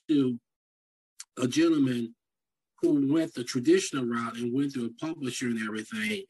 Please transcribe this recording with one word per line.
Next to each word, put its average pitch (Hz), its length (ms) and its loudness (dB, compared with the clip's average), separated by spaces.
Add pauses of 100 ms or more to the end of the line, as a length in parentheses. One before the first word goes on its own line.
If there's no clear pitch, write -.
to 127 320 2 (960)
a 127 120 0
gentleman 131 680 2 (680)
who 143 320 4
went 160 220 0
the 123 100 -6
traditional 139 640 2
route 117 300 -4
and 120 180 -4
went 139 180 0
through 123 140 -4
a 113 180 -8
publisher 139 440 -6
and 113 140 -2
everything. 107 680 -6